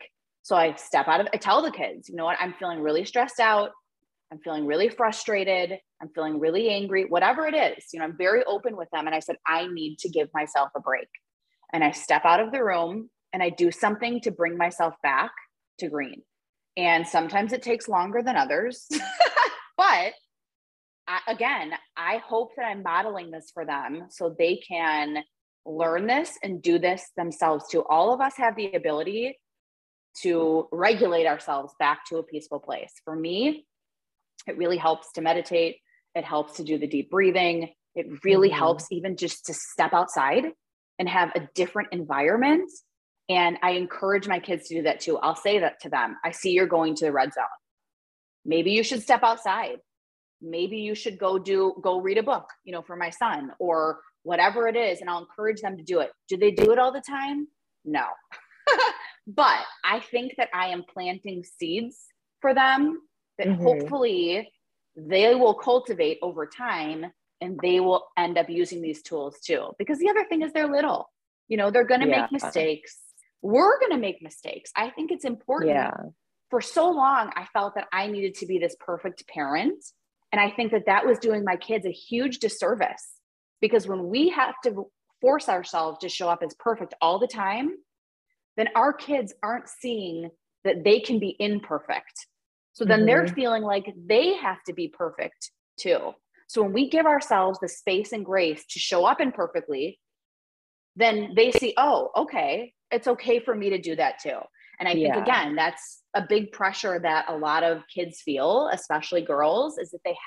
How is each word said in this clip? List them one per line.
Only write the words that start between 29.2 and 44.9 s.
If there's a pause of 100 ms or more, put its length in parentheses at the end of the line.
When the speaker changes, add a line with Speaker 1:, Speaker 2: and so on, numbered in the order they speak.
Speaker 1:
to
regulate
ourselves
back
to
a
peaceful
place. (140)
For
me, (800)
it
really
helps
to
meditate. (380)
It
helps
to
do
the
deep
breathing. (200)
It (160)
really
Speaker 2:
Mm-hmm.
Speaker 1:
helps
even
just
to
step
outside (540)
and
have
a
different
environment. (600)
And
I
encourage
my
kids
to
do
that